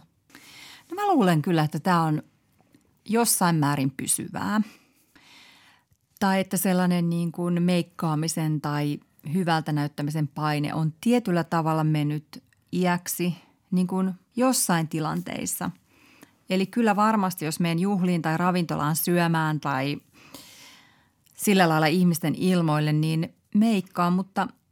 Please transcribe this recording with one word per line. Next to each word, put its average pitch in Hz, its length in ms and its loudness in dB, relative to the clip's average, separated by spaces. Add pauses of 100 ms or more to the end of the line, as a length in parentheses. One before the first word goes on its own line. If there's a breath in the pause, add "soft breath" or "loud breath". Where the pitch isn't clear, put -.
(920 loud breath)
No 339 40 -10
mä 403 120 -2
luulen 190 340 4
kyllä, 160 220 2
että 151 160 -4
tää 175 220 2
on 156 220 0 (880)
jossain 202 460 2
määrin 143 360 0
pysyvää. - 720 -4 (1600 loud breath)
Tai 196 200 2
että 190 180 -2
sellainen 180 520 2
niin 170 220 -2
kuin 175 320 -2
meikkaamisen 160 1000 -2
tai 147 380 -2 (340)
hyvältä 165 380 0
näyttämisen 147 560 -2
paine 151 460 -2
on 156 280 -2
tietyllä 226 420 2
tavalla 160 400 0
mennyt 151 600 -2 (300)
iäksi 175 600 -2 (360 loud breath)
niin 180 160 2
kuin 185 260 -2 (220)
jossain 226 520 0
tilanteissa. 165 840 -6 (800 soft breath)
Eli 190 160 0
kyllä 208 300 0
varmasti, 202 500 0
jos 156 140 -4
menen 170 200 0
juhliin 180 420 0
tai 160 160 0
ravintolaan 165 580 0
syömään 165 640 0
tai 139 380 -4 (1400 loud breath)
sillä 190 340 4
lailla 156 180 2
ihmisten 165 480 2
ilmoille, 156 580 0
niin 160 400 -2 (220)
meikkaan, 190 580 2
mutta 190 340 -2 (240)